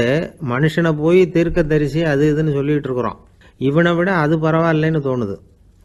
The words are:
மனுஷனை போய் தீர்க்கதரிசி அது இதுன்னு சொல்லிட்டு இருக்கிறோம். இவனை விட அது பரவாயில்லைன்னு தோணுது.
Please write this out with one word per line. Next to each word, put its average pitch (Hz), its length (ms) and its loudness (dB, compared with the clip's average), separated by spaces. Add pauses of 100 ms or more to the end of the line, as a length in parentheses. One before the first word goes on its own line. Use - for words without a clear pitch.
(480)
மனுஷனை 156 440 0
போய் 165 360 2
தீர்க்கதரிசி 156 760 0
அது 151 300 2
இதுன்னு 156 200 0
சொல்லிட்டு 139 360 -2
இருக்கிறோம். 120 400 -6 (280)
இவனை 165 380 0
விட 180 200 0
அது 160 240 0
பரவாயில்லைன்னு 160 600 0
தோணுது. 123 360 -4 (480)